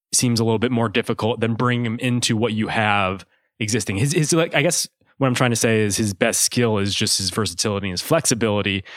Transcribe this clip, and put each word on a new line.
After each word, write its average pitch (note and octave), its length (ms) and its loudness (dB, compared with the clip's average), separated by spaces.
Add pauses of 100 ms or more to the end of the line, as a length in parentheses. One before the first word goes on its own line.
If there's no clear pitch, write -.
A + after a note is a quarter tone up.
(140)
seems A#2+ 280 2
a - 20 2
little A2 160 2
bit A#2+ 120 0
more A#2 180 0
difficult A#2 500 -2
than A2+ 140 0
bringing A#2+ 320 0
him A2+ 140 -4
into B2 360 0
what A2 160 0
you G#2+ 160 -2
have G2+ 580 0 (340)
existing. G#2+ 360 -2
His, C3+ 160 0
his, D#3+ 220 2
like, E3 200 2
I D#3 80 0
guess E3 240 0 (320)
what C3+ 100 2
I'm B2 80 2
trying B2+ 160 2
to A2+ 40 0
say A2+ 240 2
is G#2 160 0
his G#2 180 0
best A2+ 280 2
skill A2+ 380 0
is G2 140 0
just - 260 0
his F#2+ 100 -2
versatility G2+ 580 -2
and F#2 60 -6
his F2 80 -6
flexibility, G#2 840 0 (140)